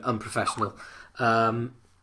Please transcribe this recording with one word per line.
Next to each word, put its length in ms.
unprofessional. 720
Um, 540